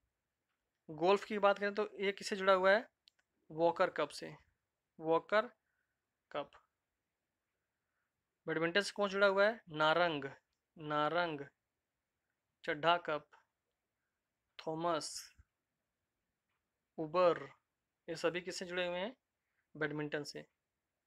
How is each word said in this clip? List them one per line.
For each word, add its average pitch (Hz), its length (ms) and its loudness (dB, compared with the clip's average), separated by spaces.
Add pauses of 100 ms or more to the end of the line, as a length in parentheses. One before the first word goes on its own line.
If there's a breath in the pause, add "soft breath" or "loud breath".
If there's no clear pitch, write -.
(880)
गोल्फ 170 340 2
की 214 160 -6
बात 196 200 4
करें 202 140 -4
तो 208 160 -4 (100)
ये 196 120 -2
किससे - 240 -6
जुड़ा 190 180 4
हुआ 185 180 6
है? 226 180 2 (640)
वॉकर 165 380 2
कप 147 200 -4
से, 156 260 -14 (640)
वॉकर 165 500 0 (840)
कप। 143 200 -8 (2000)
बैडमिंटन 165 340 0
से 196 100 -4
कौन 202 180 -2
जुड़ा 196 180 4
हुआ 196 200 6
है? 226 220 -2
नारंग, 156 560 2 (520)
नारंग, 151 640 -2 (1200)
चड्ढा 165 320 2
कप, 156 320 -6 (1300)
थॉमस, 160 760 -4 (1600)
उबर, 156 520 2 (600)
ये 165 60 -6
सभी 170 260 -2
किससे 180 240 -8
जुड़े 175 220 -4
हुए 175 120 -4
हैं? 220 180 -6 (600)
बैडमिंटन 151 460 -4
से। 151 220 -14 (600)